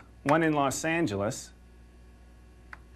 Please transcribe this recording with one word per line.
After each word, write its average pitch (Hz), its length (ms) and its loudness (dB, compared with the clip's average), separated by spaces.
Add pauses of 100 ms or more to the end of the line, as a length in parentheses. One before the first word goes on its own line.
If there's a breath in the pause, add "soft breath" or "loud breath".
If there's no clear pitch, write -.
(220)
one 156 220 4
in 156 80 2
Los 139 320 0
Angeles 123 680 -2 (1500)